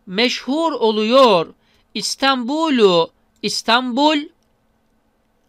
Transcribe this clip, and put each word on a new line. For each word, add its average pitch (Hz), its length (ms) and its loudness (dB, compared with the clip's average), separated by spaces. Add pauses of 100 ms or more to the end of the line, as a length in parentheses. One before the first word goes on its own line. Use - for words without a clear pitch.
meşhur 254 640 -4
oluyor. 220 840 2 (400)
İstanbul'u, 247 1160 0 (320)
İstanbul. 254 760 0 (1300)